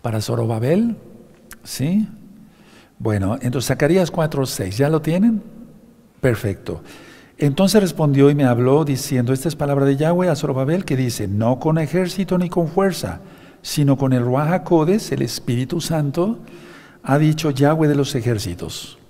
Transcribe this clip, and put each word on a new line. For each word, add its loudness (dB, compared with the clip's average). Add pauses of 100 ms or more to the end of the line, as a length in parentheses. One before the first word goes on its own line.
Para -4
Zorobabel, -2 (680)
¿sí? -2 (880)
Bueno, -2
entonces -4
Zacarías 2
cuatro -2
seis, -6
¿ya 2
lo 0
tienen? 2 (760)
Perfecto. -2 (560)
Entonces 4
respondió 4
y 2
me 2
habló 4
diciendo, -2
esta -2
es -6
palabra 0
de 2
Yahweh 2
a 0
Zorobabel, -2
que -2
dice, -2
"No 0
con 0
ejército -2
ni 0
con 0
fuerza, -2 (420)
sino 2
con 0
el 2
Ruach 0
HaKodes, 2
el -2
Espíritu -4
Santo, -2 (640)
ha 2
dicho 2
Yahweh 2
de 2
los -2
ejércitos". -6 (100)